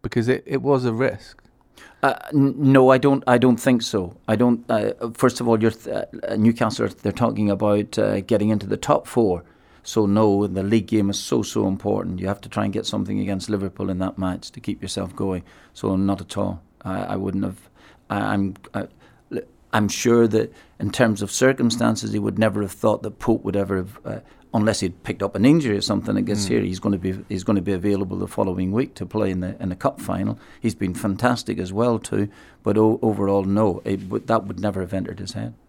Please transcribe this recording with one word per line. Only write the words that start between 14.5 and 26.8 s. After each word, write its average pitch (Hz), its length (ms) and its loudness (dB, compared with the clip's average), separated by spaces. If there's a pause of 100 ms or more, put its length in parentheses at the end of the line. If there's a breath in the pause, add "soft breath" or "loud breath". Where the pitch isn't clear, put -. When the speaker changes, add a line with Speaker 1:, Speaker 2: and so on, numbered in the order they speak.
Speaker 2:
to - 80 -16
keep - 220 -8
yourself 92 340 -8
going. 92 260 -4 (300 soft breath)
So 98 240 -2
not 98 240 0
at - 160 -10
all. 95 260 -4 (220)
I, 95 180 -6
I 98 140 -6
wouldn't 98 280 -4
have. 98 240 -10 (420 soft breath)
I, 104 80 -2
I'm, 101 360 -2 (200)
I, 101 120 -4 (460 soft breath)
l-, - 80 -4 (320)
I'm 107 160 2
sure 117 400 4
that 110 240 2 (260 soft breath)
in 101 120 -4
terms 110 320 2
of 101 80 -6
circumstances, 117 840 2
he 107 60 -2
would 104 200 -2
never 104 240 2
have 95 100 -4
thought 107 300 0
that 107 160 -10
Pope 113 260 2
would 98 120 -2
ever 98 220 0
have, 92 260 -8
uh, - 140 -8 (340 soft breath)
unless 107 280 2
he'd 90 240 -4
picked - 180 -6
up 98 140 -4
an 95 80 2
injury 139 320 4
or 98 40 -2
something 101 360 -2
that 101 60 0
gets 104 240 -2
Speaker 1:
Mm. - 20 -6
Speaker 2:
here, 120 140 2
he's 92 180 -4